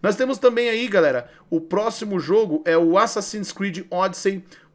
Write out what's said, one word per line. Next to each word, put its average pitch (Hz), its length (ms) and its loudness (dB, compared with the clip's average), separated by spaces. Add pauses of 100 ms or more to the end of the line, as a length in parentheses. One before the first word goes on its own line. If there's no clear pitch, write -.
Nós 196 140 0
temos 254 240 -2
também 240 300 2
aí, 226 180 -2
galera, 156 420 2 (220)
o 165 100 0
próximo 208 600 -4
jogo 160 440 2
é 165 140 4
o 170 180 4
Assassin's 214 540 -2
Creed 190 400 -8
Odyssey 185 540 -2 (300)